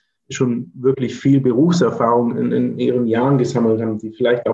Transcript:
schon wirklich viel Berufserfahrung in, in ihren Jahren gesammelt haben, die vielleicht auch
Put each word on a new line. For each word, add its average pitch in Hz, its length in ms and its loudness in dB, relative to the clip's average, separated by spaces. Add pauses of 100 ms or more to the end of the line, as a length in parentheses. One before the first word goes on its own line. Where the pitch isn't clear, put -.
(300)
schon 123 440 -2
wirklich 131 420 -2
viel 139 260 2
Berufserfahrung 120 960 2
in, 120 160 -2
in 123 260 -2
ihren 123 260 0
Jahren 123 320 2
gesammelt 113 440 0
haben, 110 180 -4
die 107 140 -12
vielleicht 120 340 0
auch 113 60 0